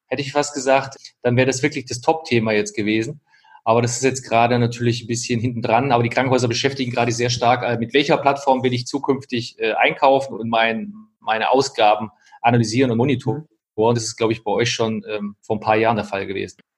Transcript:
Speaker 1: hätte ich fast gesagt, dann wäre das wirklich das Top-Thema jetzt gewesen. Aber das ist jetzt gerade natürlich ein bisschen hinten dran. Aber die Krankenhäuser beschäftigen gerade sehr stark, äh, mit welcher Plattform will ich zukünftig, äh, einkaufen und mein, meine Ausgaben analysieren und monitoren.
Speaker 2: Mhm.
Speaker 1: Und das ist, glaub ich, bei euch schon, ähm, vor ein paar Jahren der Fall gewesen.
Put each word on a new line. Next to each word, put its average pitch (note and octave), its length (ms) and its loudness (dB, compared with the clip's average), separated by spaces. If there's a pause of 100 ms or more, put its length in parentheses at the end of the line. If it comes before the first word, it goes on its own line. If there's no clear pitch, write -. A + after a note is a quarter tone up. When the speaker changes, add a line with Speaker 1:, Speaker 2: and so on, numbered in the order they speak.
Speaker 1:
hätte C3 120 -4
ich C3+ 120 -6
fast C#3+ 200 0
gesagt, C3+ 440 0 (260)
dann A#2+ 140 2
wäre B2+ 100 4
das B2 160 -2
wirklich D3 240 -2
das A#2+ 160 -10
Top-Thema A#2 500 0
jetzt G#2 240 0
gewesen. A2 440 -2 (440)
Aber A#2 160 4
das A#2+ 160 -2
ist - 60 -6
jetzt C3 260 0
gerade A#2+ 300 4
natürlich A#2+ 460 0
ein - 20 -16
bisschen A#2+ 320 -4
hinten A#2 240 -4
dran. B2 300 2
Aber A#2+ 100 4
die A#2 60 0
Krankenhäuser B2+ 400 2
beschäftigen A#2+ 420 -2
gerade A#2+ 220 0
sehr A#2+ 180 -2
stark, B2 320 2
äh, A#2+ 160 -2
mit A#2 160 -6
welcher D3 240 4
Plattform C3+ 460 0
will B2+ 100 2
ich A#2+ 140 -6
zukünftig, B2+ 720 -4
äh, A2 140 -2
einkaufen C3+ 600 2
und A2 160 -8
mein, A2+ 420 0 (280)
meine A2 300 -2
Ausgaben A2 600 2 (320)
analysieren A#2+ 480 2
und A2+ 80 0
monitoren. B2+ 440 -2 (340)
Speaker 2:
Mhm. G#2+ 80 2
Speaker 1:
Und A#2+ 120 4
das A2+ 80 -4
ist, - 120 -10
glaub A2+ 160 0
ich, A2 100 -6
bei G#2+ 80 -6
euch A#2 220 0
schon, A2 360 -4
ähm, G#2 340 -8
vor A2 140 -6
ein G#2 40 -8
paar A2 160 2
Jahren A2 200 2
der G2+ 80 -4
Fall G2 220 -6
gewesen. F#2+ 320 -8 (200)